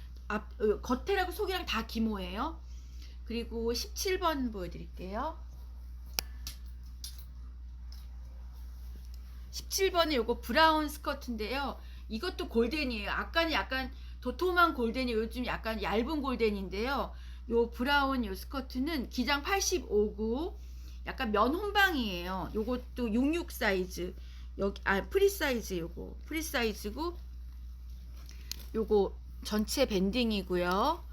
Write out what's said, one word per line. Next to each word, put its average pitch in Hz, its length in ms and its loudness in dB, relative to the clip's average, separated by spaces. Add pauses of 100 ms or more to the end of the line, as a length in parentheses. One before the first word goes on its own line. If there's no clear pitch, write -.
(260)
앞, 208 220 -2 (120)
어, 214 200 4
겉에라고 370 520 2
속이랑 370 340 0
다 220 200 0
기모예요. 220 720 -2 (640)
그리고 226 500 -2
십칠 370 440 -2
번 294 320 2
보여드릴게요. 190 960 -6 (4000)
십칠 - 420 2
번은 330 240 6
요거 233 240 2
브라운 311 480 6
스커트인데요. 247 880 -4 (300)
이것도 349 400 -4
골덴이에요. 233 600 2
아까는 320 440 2
약간 254 400 0 (280)
도톰한 339 540 4
골덴이 240 380 2
요즘 226 340 0
약간 202 340 -2
얇은 240 420 2
골덴인데요. 214 920 0 (380)
요 233 200 4
브라운 269 540 4
요 190 100 -2
스커트는 262 760 -2
기장 277 320 2
팔십오 359 760 2
구, 240 420 -2 (480)
약간 - 240 -2
면 220 240 6
혼방이에요. 247 1000 2
요것도 240 580 -2
육육 294 400 2
사이즈, 180 600 0 (440)
여기, 196 260 0
아, 190 240 2
프리 392 200 6
사이즈, 247 500 0
요거 175 460 -6
프리 311 180 -4
사이즈고 247 760 -2 (1600)
요거 214 420 4 (280)
전체 214 420 2
밴딩이고요. 196 1300 4